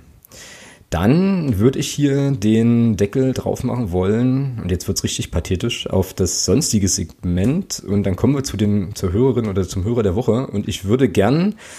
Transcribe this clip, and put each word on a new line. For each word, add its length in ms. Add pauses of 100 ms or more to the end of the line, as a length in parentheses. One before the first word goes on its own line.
(920)
Dann 680
würde 180
ich 120
hier 420
den 640
Deckel 380
drauf 300
machen 280
wollen, 720
und 100
jetzt 160
wird's 160
richtig 260
pathetisch, 580
auf 260
das 320
sonstige 420
Segment. 960
Und 180
dann 120
kommen 180
wir 100
zu 120
dem, 400
zur 160
Hörerin 360
oder 200
zum 160
Hörer 200
der 120
Woche. 320
Und 200
ich 180
würde 240
gern 460 (240)